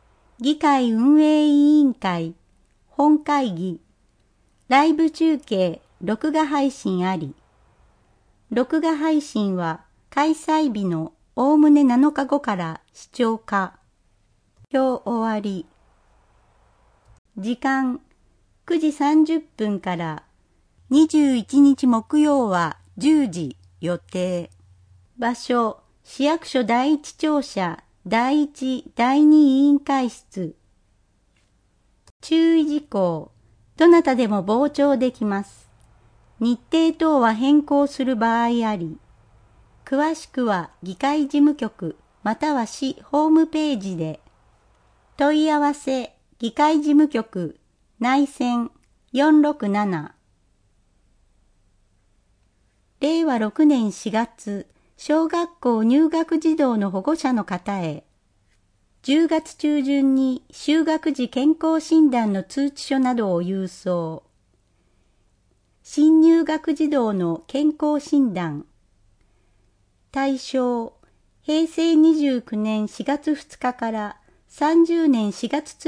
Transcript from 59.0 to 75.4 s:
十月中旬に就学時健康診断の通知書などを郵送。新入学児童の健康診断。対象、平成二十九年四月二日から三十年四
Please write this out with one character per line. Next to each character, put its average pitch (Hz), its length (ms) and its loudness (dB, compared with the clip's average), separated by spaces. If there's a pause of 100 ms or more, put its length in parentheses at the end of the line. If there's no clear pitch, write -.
十 311 240 2
月 320 280 -4
中 294 300 -2
旬 269 300 2
に 262 380 -2
就 311 320 0
学 311 280 -2
時 247 160 -6
健 294 320 0
康 320 200 0
診 311 300 4
断 226 220 0
の 190 120 -4
通 277 260 -4
知 - 120 -16
書 269 180 -2
な 254 160 0
ど 208 160 -2
を 170 100 0
郵 190 240 -4
送。 170 560 -8 (1600)
新 311 380 4
入 330 240 6
学 311 300 -4
児 302 160 -2
童 240 220 0
の 170 360 -4
健 294 280 0
康 302 220 -2
診 277 340 0
断。 160 320 -8 (1500)
対 269 260 -2
象、 247 540 -4 (500)
平 311 240 0
成 330 300 0
二 311 180 6
十 277 280 -2
九 - 140 -10
年 214 300 -4
四 - 160 -14
月 294 320 -4
二 - 240 -12
日 247 160 -4
か 226 160 -6
ら 214 300 -10 (260)
三 330 380 2
十 330 240 0
年 214 240 0
四 - 160 -10